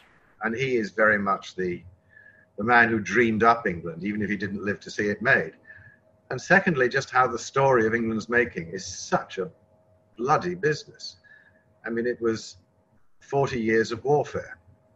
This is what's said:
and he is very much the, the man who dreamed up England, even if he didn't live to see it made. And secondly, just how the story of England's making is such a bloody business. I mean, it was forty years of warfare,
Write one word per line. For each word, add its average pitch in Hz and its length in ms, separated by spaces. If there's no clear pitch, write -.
and 110 140
he 127 220
is 104 120
very 107 300
much 98 360
the, 90 280
the 107 60
man 117 260
who 113 100
dreamed 107 440
up 117 240
England, 82 360
even 104 200
if 92 80
he 101 40
didn't 98 300
live 101 140
to 95 100
see 104 200
it 101 120
made. 113 300
And 127 100
secondly, 156 480
just 131 220
how 127 160
the 117 100
story 131 480
of 110 80
England's 113 340
making 113 420
is 92 140
such - 540
a 90 140
bloody 151 380
business. - 640
I 117 60
mean, 117 160
it 117 120
was 113 380
forty 135 420
years 113 300
of 110 120
warfare, 135 540